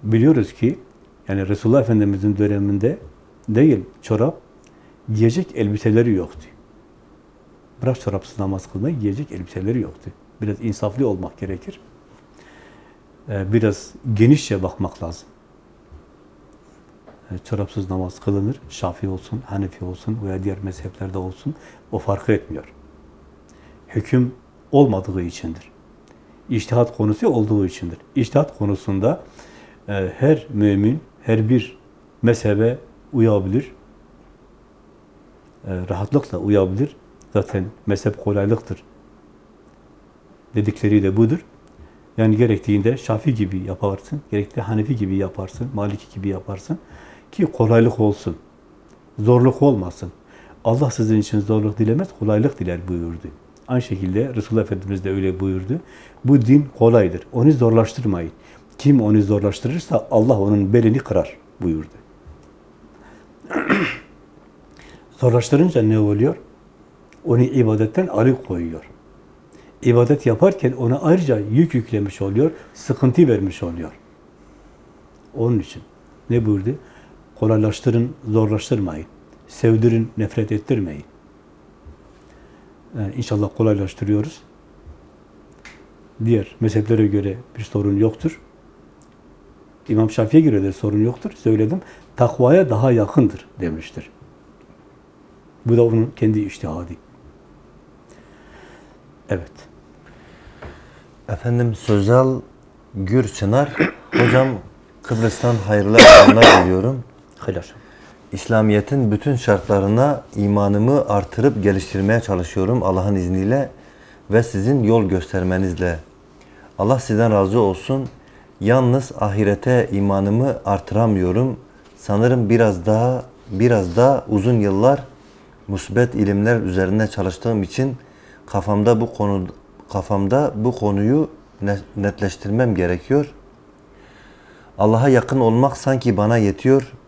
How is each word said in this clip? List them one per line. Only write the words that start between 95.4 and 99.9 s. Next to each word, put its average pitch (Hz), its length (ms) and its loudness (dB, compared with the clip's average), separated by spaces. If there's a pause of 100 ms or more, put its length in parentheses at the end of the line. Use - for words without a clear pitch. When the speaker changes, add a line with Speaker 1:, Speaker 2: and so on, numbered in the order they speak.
Speaker 1:
Bu 117 120 4
da 120 60 6
onun 113 320 0
kendi 107 240 0
içtihadi. 87 580 -10 (2250)
Evet. 87 220 -6 (1800)